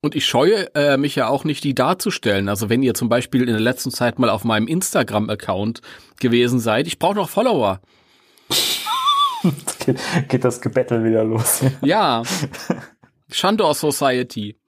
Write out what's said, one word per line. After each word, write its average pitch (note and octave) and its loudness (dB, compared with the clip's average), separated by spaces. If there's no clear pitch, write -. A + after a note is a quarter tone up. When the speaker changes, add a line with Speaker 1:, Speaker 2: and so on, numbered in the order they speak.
Speaker 1:
Und D3 -2
ich C#3 0
scheue, F#3 2
äh, C#3+ 4
mich C#3 0
ja B2 0
auch C3+ -2
nicht, D3+ -4
die C#3 -2
darzustellen. A#2 0
Also G#2 -2
wenn A#2 2
ihr B2 2
zum A#2 -2
Beispiel B2 2
in B2 2
der A2 0
letzten B2 -2
Zeit A#2+ -2
mal B2 4
auf G#2 -2
meinem A2 2
Instagram-Account G#2+ -2
gewesen A#2+ 4
seid, A2+ 0
ich - -8
brauche F#3 0
noch G3 -2
Follower. C#3+ 2
Speaker 2:
<laughs> C6+ -2
Geht, - 0
geht - 0
das A#2+ 0
Gebettel A#2 0
wieder A2+ 4
los? A2+ 0
Speaker 1:
Ja. D3 2
Speaker 2:
<laughs> - -20
Speaker 1:
Shandor F#3+ 2
Society. B2 0